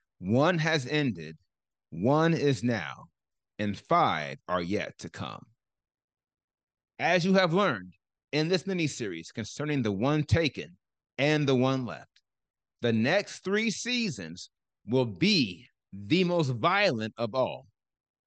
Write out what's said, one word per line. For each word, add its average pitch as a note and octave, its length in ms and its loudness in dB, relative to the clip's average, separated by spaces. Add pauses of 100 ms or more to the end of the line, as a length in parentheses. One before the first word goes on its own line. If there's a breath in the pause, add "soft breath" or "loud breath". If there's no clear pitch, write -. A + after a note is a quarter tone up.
(180)
One C3+ 400 2
has D#3 280 0
ended, A#2 500 -4 (540)
one D3 440 2
is C3+ 300 0
now, F2+ 400 -4 (540)
and G#2 200 -4
five E2 600 0 (100)
are F2+ 140 0
yet F2+ 360 -4
to E2+ 120 -14
come. A1+ 320 -10 (1600)
As D#3+ 260 2
you F#3+ 100 4
have F#3 180 4
learned C3+ 400 0 (400)
in D#3 160 0
this F3+ 180 0
mini-series C3+ 640 -4
concerning C#3+ 520 -4
the G#2+ 100 0
one C#3 320 0
taken D3+ 520 -2 (420)
and D3+ 280 2
the C3+ 80 4
one C3 300 2
left, E2 240 -10 (720)
the A#2 120 2
next C3+ 520 0
three G#3+ 260 0
seasons F#3 800 -6 (360)
will B2+ 180 2
be A#2 600 0 (260)
the G#2 320 2
most F3 240 2
violent C3 720 0
of A2+ 160 -2
all, G#2+ 320 -2 (600)